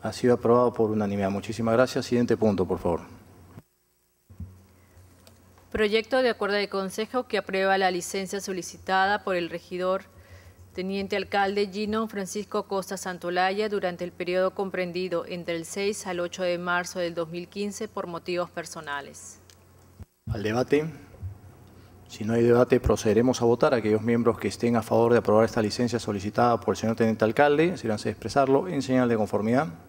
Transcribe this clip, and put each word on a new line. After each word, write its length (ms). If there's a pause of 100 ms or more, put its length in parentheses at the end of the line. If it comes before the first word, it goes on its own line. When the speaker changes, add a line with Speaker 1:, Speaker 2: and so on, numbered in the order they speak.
Speaker 1:
Ha 120
sido 200
aprobado 400
por 160
unanimidad. 400
Muchísimas 460
gracias. 300
Siguiente 320
punto, 280
por 140
favor. 220 (2750)
Speaker 2:
Proyecto 500
de 80
acuerdo 260
de 140
consejo 580
que 100
aprueba 400
la 140
licencia 480
solicitada 880
por 100
el 140
regidor 540 (680)
teniente 440
alcalde 540
Gino 360
Francisco 560
Costa 320
Santolaya 720
durante 380
el 80
periodo 380
comprendido 760
entre 300
el 100
seis 420
al 140
ocho 220
de 140
marzo 420
del 140
dos 160
mil 200
quince 400
por 180
motivos 420
personales. 880 (920)
Speaker 1:
Al 120
debate. 460 (1160)
Si 160
no 100
hay 100
debate, 360
procederemos 600
a 40
votar. 280
Aquellos 280
miembros 360
que 100
estén 300
a 40
favor 300
de 80
aprobar 240
esta 180
licencia 380
solicitada 600
por 160
el 20
señor 180
teniente 300
alcalde, 520
sírvanse 320
a 20
expresarlo 580
en 120
señal 280
de 80
conformidad. 500 (220)